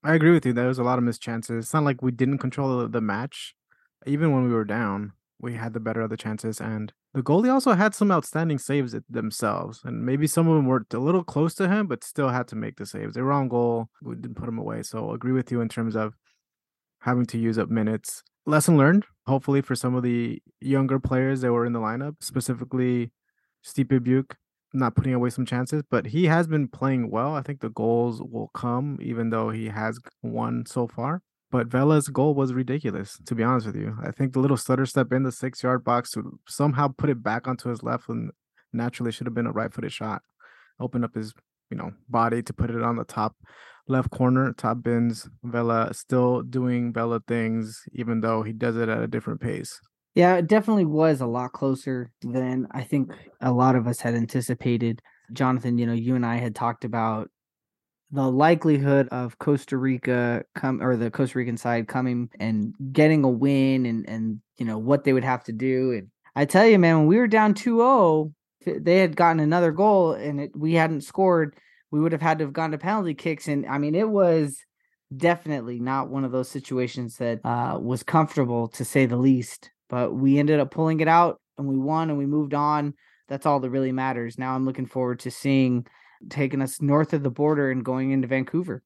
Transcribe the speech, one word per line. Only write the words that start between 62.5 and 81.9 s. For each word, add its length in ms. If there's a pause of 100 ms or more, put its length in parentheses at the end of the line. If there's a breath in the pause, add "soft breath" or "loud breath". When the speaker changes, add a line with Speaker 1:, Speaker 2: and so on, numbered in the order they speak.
Speaker 2:
getting 320
a 60
win 560
and, 200
and, 340 (180)
you 80
know, 100
what 280
they 100
would 100
have 200
to 80
do. 400
And 160 (280 soft breath)
I 80
tell 220
you, 120
man, 200
when 80
we 100
were 100
down 280
two 260
oh, 540 (260)
if 240
they 140
had 180
gotten 240
another 320
goal 400
and 300
it, 120
we 200
hadn't 260
scored, 560 (340 soft breath)
we 100
would 120
have 80
had 180
to 60
have 80
gone 200
to 40
penalty 380
kicks. 340
And, 160
I 140
mean, 160
it 160
was 480 (580)
definitely 640
not 300
one 160
of 60
those 180
situations 680
that, 300
uh, 340
was 220
comfortable, 640
to 160
say 220
the 100
least. 540 (180)
But 240
we 260
ended 220
up 100
pulling 300
it 80
out 320 (180)
and 80
we 100
won 320